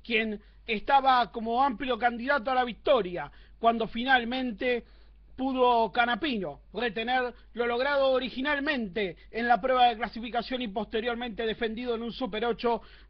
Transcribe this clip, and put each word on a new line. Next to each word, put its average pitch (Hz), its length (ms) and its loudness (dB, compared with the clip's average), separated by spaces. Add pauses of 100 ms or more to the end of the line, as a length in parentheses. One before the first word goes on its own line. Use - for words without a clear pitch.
quien 220 380 -2 (240)
estaba 262 640 4
como 233 320 -2
amplio 254 360 0
candidato 240 520 0
a 254 40 0
la 254 100 2
victoria, 190 640 0 (280)
cuando 226 280 2
finalmente 247 1000 0 (500)
pudo 247 560 2
Canapino 233 680 -2 (100)
retener 240 640 -2 (180)
lo 240 140 -2
logrado 269 460 2
originalmente 254 1080 -2 (120)
en 233 160 -4
la 240 140 6
prueba 254 280 6
de 226 100 -2
clasificación 240 640 -6
y 233 60 -4
posteriormente 226 760 -4
defendido 226 520 -4
en 226 60 -6
un 233 100 -6
Super 214 340 -4
ocho, 233 340 0 (300)